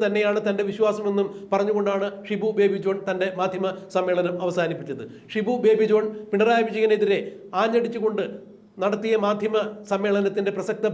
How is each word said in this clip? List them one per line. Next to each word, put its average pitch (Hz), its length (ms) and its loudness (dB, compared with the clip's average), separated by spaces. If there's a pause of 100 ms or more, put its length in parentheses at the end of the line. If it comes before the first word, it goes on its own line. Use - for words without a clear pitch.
തന്നെയാണ് 208 440 2
തൻ്റെ 202 220 0
വിശ്വാസമെന്നും 208 580 0 (240)
പറഞ്ഞുകൊണ്ടാണ് 202 560 0 (200)
ഷിബു 208 300 -2
ബേബി 196 280 4
ജോൺ 190 120 0 (120)
തൻ്റെ 185 180 0 (120)
മാധ്യമ 185 320 -2 (240)
സമ്മേളനം 175 400 2 (100)
അവസാനിപ്പിച്ചത്. 160 580 -2 (300)
ഷിബു 214 220 0 (100)
ബേബി 220 260 6
ജോൺ 214 140 4 (260)
പിണറായി 220 380 4
വിജയനെതിരെ 208 500 2 (420)
ആഞ്ഞടിച്ചുകൊണ്ട് 220 640 0 (600)
നടത്തിയ 214 320 0 (100)
മാധ്യമ 214 300 0 (360)
സമ്മേളനത്തിൻ്റെ 196 640 0
പ്രസക്ത 214 360 -4